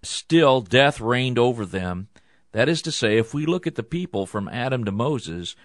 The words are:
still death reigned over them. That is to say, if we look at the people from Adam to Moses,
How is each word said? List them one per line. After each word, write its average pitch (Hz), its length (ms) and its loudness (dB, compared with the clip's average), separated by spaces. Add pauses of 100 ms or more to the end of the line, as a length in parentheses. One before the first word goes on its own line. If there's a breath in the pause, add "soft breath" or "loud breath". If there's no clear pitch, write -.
still 143 580 4
death 127 400 4
reigned 123 380 0
over 120 260 2
them. 90 420 -6 (440 soft breath)
That 120 180 2
is 165 140 -2
to 160 80 -6
say, 110 260 0
if 113 160 0
we 147 140 -4
look 175 180 -2
at 165 100 -6
the 117 80 -6
people 160 440 -6
from 101 200 -8
Adam 123 380 -4
to 101 60 -2
Moses, 98 720 -4